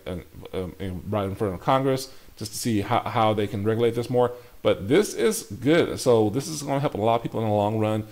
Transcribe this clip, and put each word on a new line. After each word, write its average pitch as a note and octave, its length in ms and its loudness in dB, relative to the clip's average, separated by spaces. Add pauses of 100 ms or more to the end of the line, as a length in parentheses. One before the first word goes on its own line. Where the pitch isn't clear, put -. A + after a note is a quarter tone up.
um, F2 160 -8 (300)
um, F#2 560 -8
right G2+ 160 -2
in G2 100 -4
front G2+ 180 -2
of F2 60 -8
Congress C3+ 520 0 (260)
just G#2+ 160 -12
to - 40 -10
see A2 240 0
how, G#2 200 0
how A2 320 2
they G#2 120 0
can G2+ 180 -6
regulate A2+ 300 2
this A#2 160 -4
more. B2 220 2 (320)
But G2 240 2
this F#3 280 2
is - 280 0
good. A2+ 560 2
So A2 300 4
this C3+ 180 -4
is D#3 140 -8
gonna C#3 180 -2
help C#3+ 140 -2
a - 40 -6
lot A2+ 180 2
of A#2 80 -2
people - 180 -4
in A2+ 60 0
the G#2+ 60 0
long G#2 260 2
run, G#2+ 320 0